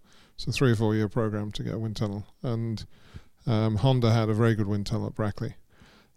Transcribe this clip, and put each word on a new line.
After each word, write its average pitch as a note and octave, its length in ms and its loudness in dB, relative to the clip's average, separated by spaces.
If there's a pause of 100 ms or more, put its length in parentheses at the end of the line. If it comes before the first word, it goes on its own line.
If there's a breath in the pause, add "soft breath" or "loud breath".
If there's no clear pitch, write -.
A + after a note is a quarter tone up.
(360 soft breath)
it's - 120 -10
a A#2+ 60 -2
three C3+ 180 4
or A2+ 40 4
four G#2+ 200 2
year G#2+ 140 0
program G#2+ 420 -4
to C3 120 -8
get A2+ 100 -6
a G2+ 60 -6
wind A2 180 -6
tunnel, G#2 280 -4 (180)
and, A2+ 420 -4 (600 soft breath)
um, A2 300 2
Honda A#2+ 380 4
had A2+ 160 2
a A2 40 2
very A2+ 220 4
good G2+ 120 0
wind G2+ 180 -2
tunnel G#2 220 -4
at - 80 -10
Brackley, G#2+ 400 -4 (600 soft breath)